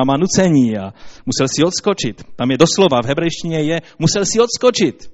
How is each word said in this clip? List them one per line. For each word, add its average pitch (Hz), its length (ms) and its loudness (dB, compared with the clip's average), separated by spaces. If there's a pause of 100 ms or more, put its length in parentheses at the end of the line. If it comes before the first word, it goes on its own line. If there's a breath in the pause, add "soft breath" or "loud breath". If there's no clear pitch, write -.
má 139 120 2
nucení 151 600 2
a 98 160 -10 (320 loud breath)
musel 131 220 -2
si 143 160 0
odskočit. 175 600 -2 (120)
Tam 127 160 -2
je 131 60 0
doslova, 160 440 4
v 117 40 -6
hebrejštině 160 540 -4
je, 160 220 -2 (180 loud breath)
musel 185 260 0
si 220 140 0
odskočit. 233 760 0